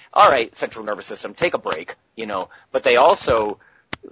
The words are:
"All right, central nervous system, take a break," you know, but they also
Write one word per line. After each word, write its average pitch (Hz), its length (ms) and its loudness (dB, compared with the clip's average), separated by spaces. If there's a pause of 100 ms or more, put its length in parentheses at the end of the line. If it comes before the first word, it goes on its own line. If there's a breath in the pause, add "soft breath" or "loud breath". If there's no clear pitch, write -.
(140 loud breath)
"All 196 160 6
right, 123 260 0
central 113 300 -10
nervous 104 220 -8
system, 101 260 -14
take 170 220 -2
a - 20 -8
break," 90 380 -10 (200)
you 113 120 -10
know, 95 220 -8 (220 soft breath)
but 131 120 -2
they 123 140 4
also 123 600 2 (540 soft breath)